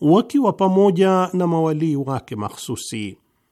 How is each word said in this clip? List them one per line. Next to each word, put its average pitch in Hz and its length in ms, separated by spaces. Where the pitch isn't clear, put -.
wakiwa 208 520
pamoja 190 800
na 180 140
mawalii 160 500
wake 131 400
mahsusi. 104 800